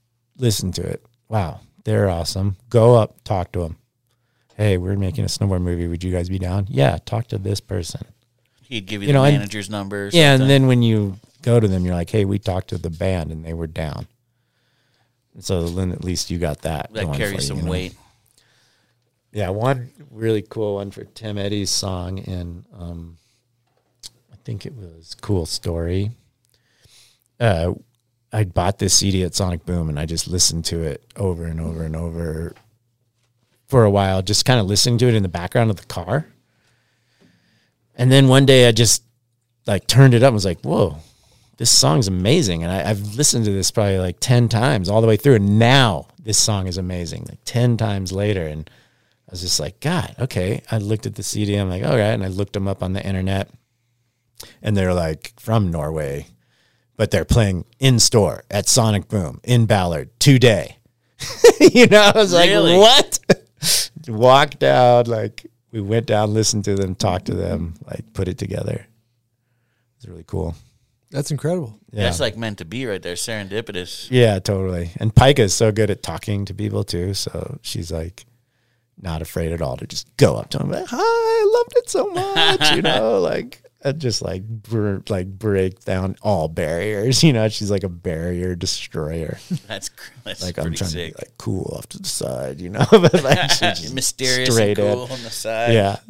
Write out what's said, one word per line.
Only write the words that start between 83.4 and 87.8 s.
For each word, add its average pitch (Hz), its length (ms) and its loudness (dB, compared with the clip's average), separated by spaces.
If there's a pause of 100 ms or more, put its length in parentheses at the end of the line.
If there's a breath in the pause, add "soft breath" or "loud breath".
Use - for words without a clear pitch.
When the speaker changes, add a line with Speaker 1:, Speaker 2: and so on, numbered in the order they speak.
Speaker 1:
and 143 180 -4
just, 120 200 -4
like, 92 220 -8
br-, 107 540 -4 (140)
like, 92 180 -4
break 95 560 -2
down 95 380 -4
all 92 260 0
barriers, 92 760 -2
you 165 100 6
know, 110 160 2
she's 107 220 -6
like 98 140 -2